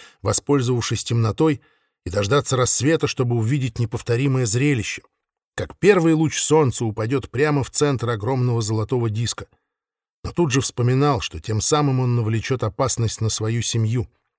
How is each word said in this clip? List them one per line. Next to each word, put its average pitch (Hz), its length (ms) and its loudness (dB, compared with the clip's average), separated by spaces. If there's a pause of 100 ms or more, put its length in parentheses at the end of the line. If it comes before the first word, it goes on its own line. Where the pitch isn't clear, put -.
(220)
воспользовавшись 120 840 0
темнотой, 117 560 2 (460)
и 92 40 -8
дождаться 104 460 0
рассвета, 135 500 2
чтобы 120 300 -2
увидеть 123 420 -2
неповторимое 123 680 -2
зрелище, 123 560 -2 (520)
как - 240 -8
первый 165 360 4
луч 156 240 2
солнца 147 480 2
упадёт 113 420 -4
прямо 143 340 0
в - 80 -8
центр 135 380 0
огромного 120 540 0
золотого 110 480 -2
диска. 110 360 -4 (800)
Но - 80 -10
тут 165 200 0
же 131 100 2
вспоминал, 131 580 0
что - 180 -8
тем 107 220 -4
самым 143 400 2
он 123 160 2
навлечёт 113 460 -2
опасность 117 580 -2
на 110 80 0
свою 113 320 -2
семью, 110 480 -2 (300)